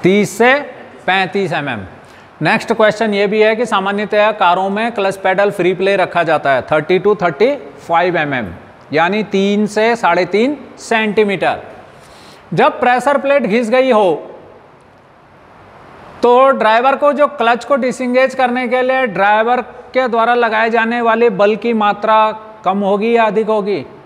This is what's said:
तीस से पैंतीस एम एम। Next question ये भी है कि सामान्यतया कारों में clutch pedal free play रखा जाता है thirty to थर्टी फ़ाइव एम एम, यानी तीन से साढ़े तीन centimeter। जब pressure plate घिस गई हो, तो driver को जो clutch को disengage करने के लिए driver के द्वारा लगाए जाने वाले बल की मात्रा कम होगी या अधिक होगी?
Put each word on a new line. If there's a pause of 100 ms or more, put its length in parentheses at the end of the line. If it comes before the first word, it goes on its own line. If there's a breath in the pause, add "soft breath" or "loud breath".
तीस
से (520)
पैंतीस
एम
एम। (560 loud breath)
Next
question
ये
भी
है
कि
सामान्यतया
कारों
में
clutch
pedal
free
play
रखा
जाता
है
thirty
to
थर्टी (240)
फ़ाइव
एम
एम, (460)
यानी
तीन
से
साढ़े
तीन (220)
centimeter। (920 loud breath)
जब
pressure
plate
घिस
गई
हो, (2000)
तो
driver
को
जो
clutch
को
disengage
करने
के
लिए
driver (320)
के
द्वारा
लगाए
जाने
वाले
बल
की
मात्रा (340)
कम
होगी
या
अधिक
होगी? (200)